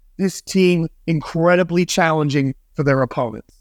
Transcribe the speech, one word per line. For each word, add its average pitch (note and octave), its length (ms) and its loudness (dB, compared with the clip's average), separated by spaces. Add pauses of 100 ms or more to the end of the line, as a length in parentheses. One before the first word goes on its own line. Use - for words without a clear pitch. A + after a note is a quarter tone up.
(180)
this F#3 240 -2
team F3+ 460 2 (200)
incredibly E3+ 800 0
challenging D3+ 680 0 (220)
for D3+ 80 -4
their C3+ 180 2
opponents. A#2+ 600 -6